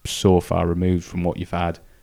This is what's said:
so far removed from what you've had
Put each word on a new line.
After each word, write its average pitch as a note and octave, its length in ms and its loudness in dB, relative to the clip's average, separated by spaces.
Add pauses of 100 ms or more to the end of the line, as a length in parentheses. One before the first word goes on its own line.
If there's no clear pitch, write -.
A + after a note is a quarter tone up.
so F#2 380 4
far E2+ 260 -2
removed F2 380 0
from F2 180 -6
what F2 140 -2
you've F2+ 140 -10
had E2+ 280 -4 (240)